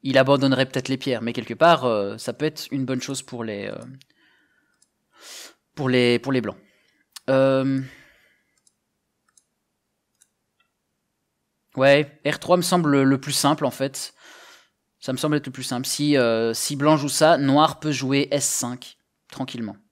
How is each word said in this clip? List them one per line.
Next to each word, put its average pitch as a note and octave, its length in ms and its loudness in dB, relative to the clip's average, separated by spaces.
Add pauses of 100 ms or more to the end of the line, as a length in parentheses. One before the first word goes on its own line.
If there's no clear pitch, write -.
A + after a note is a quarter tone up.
il C3+ 160 2
abandonnerait C3+ 480 4
peut-être C3 220 -6
les C3 100 -2
pierres, B2 240 -4
mais A#2 100 -6
quelque A#2 220 -8
part, D#3 300 4
euh, G#2+ 340 -2
ça A#2+ 140 -10
peut D3+ 140 -4
être D#3 260 -8
une C#3 120 -4
bonne B2+ 160 -4
chose C3+ 220 -10
pour A#2 220 -12
les, G#2 220 -8
euh, G#2 120 -10 (2000)
pour C3 120 -2
les, B2 300 4
pour C3+ 140 -4
les C3 80 2
blancs. A2 180 -10 (720)
Euh... C3+ 520 2 (4000)
Ouais, C#3 500 4
R D3 140 -2
trois F3 160 2
me F3+ 60 0
semble F3 280 0
le, C#3 140 4
le C3+ 160 4
plus C#3+ 120 -8
simple, D3 320 0
en C3+ 60 0
fait. - 420 -8 (840)
Ça - 140 -8
me B2+ 60 -6
semble D3+ 180 0
être D3 100 -4
le C3+ 60 -12
plus C3 100 -12
simple. B2+ 240 -6
Si, D3 300 0
euh, A2+ 360 2
si - 220 -6
blanc D3+ 220 4
joue C#3+ 120 -2
ça, D#3 300 4
noir C#3+ 400 4
peut D#3 140 -4
jouer C3+ 400 0
S - 160 -2
cinq, - 500 -8 (320)
tranquillement. A#2 460 -10 (160)